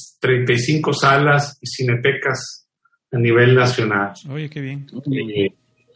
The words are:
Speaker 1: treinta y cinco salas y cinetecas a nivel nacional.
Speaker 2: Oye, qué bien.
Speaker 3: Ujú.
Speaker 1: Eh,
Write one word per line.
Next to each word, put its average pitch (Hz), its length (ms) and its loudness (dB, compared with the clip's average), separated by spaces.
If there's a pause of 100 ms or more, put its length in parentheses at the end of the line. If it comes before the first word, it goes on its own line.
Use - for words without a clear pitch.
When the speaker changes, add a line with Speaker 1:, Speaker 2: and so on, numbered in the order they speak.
(200)
Speaker 1:
treinta 127 340 0
y 120 40 2
cinco 151 360 0
salas 143 680 2
y 131 60 -12
cinetecas 131 1000 -4 (440)
a 117 80 -2
nivel 120 340 6
nacional. 107 600 0 (160)
Speaker 2:
Oye, 147 200 -8
qué 151 120 -14
bien. 139 300 -10
Speaker 3:
Ujú. 135 220 -6
Speaker 1:
Eh, 104 400 -2 (420)